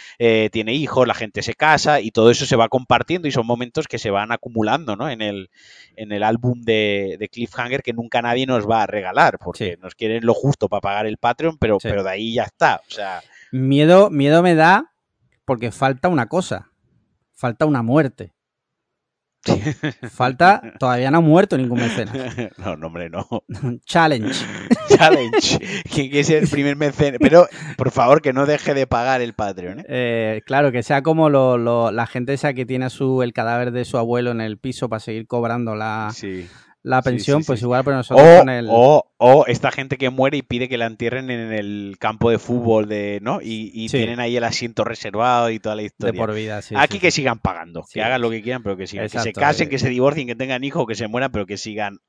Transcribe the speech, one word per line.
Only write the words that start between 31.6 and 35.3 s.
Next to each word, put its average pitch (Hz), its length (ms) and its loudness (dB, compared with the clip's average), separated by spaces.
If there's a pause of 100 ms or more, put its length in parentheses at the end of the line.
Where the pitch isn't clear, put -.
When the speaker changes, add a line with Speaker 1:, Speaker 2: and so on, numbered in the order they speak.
Speaker 2:
la 113 160 -4
gente 123 280 -6
esa 139 200 -4
que 123 120 -6
tiene 127 180 -4
a 127 60 -4
su, 131 320 -2
el 120 100 -4
cadáver 120 400 -2
de 123 120 -4
su 127 140 -4
abuelo 120 320 -2
en 117 100 -4
el 110 180 -8
piso 131 300 -8
para 110 120 -6
seguir 113 260 -10
cobrando 117 480 -4